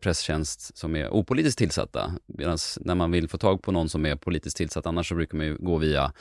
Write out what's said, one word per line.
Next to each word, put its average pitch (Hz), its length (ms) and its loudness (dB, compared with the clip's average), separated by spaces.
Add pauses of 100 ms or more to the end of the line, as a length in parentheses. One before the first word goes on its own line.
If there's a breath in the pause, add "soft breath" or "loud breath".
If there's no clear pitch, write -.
presstjänst - 760 -2
som 80 180 -4
är 69 140 -2
opolitiskt 127 480 2
tillsatta, - 560 0 (120)
medans 82 560 -4
när 90 140 0
man 85 160 2
vill 82 180 2
få - 80 -6
tag 98 240 2
på - 100 -2
någon 82 180 2
som 78 160 0
är 73 100 2
politiskt 76 420 -4
tillsatt, 78 280 -2
annars 85 240 -2
så 87 60 -2
brukar 80 220 -2
man 76 80 0
ju 78 120 -2
gå 85 200 0
via, 71 440 2